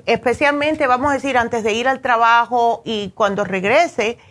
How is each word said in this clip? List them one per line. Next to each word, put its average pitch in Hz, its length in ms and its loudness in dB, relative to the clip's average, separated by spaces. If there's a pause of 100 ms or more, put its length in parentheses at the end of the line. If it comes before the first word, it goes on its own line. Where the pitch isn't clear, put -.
especialmente, 285 800 0
vamos 254 240 0
a 277 40 0
decir, 269 240 -2
antes 233 260 -2
de 214 100 0
ir 240 120 -2
al 262 140 0
trabajo 233 840 2
y 208 300 -6
cuando 202 300 0
regrese, 214 760 0 (120)